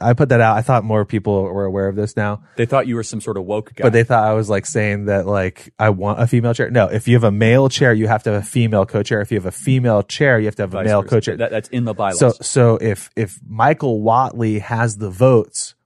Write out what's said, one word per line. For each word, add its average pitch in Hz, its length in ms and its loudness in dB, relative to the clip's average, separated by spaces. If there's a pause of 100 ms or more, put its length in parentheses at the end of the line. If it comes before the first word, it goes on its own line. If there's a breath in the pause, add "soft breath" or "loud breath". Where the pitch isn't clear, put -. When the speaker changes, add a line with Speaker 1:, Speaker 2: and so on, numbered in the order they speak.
Speaker 1:
I 120 120 2
put 135 160 2
that 117 120 4
out. 110 160 4
I 113 60 -2
thought 120 200 2
more 107 220 0
people 101 380 -2
were 98 220 -4
aware 98 220 -2
of 98 80 -4
this 104 220 -4
now. 104 240 -4 (140 soft breath)
Speaker 2:
They 117 100 0
thought 135 220 0
you 120 80 -4
were 113 80 -6
some 107 180 -10
sort 104 160 -8
of 95 80 -8
woke 107 300 -6
guy. - 80 -6
Speaker 1:
But 117 100 4
they 117 100 6
thought 117 200 2
I 107 100 2
was, 110 160 -2
like, 98 160 -2
saying 101 400 -2
that, 98 220 0
like, 95 500 -4
I 110 140 2
want 101 280 -2
a 120 60 2
female 120 300 0
chair. - 160 -4
No, 113 160 4
if 110 200 -4
you 120 60 4
have 117 100 4
a 107 80 4
male 117 380 2
chair, 127 240 2
you 110 140 0
have 110 160 0
to 113 80 -2
have 104 100 -2
a 104 40 -10
female 107 420 0
co-chair. 107 340 -2
If 101 100 -6
you 110 60 -2
have 92 80 -4
a 92 60 -6
female 123 500 0
chair, 131 380 2
you 107 60 -2
have 104 100 -4
to 107 80 -4
have 92 100 -6
a 98 40 -8
Speaker 2:
Vice 95 100 -4
Speaker 1:
male 104 160 2
Speaker 2:
versa. 117 120 -2
Speaker 1:
co-chair. 104 220 0
Speaker 2:
That, 117 140 -4
that's 110 180 -6
in 120 160 -4
the 110 80 -6
bylaws. 98 260 -4
Speaker 1:
So, 127 120 4 (100)
so 120 360 2
if, - 380 -4
if - 320 -6
Michael 120 540 0
Whatley 113 600 0
has 113 360 -4
the 101 140 -8
votes 123 640 0 (100)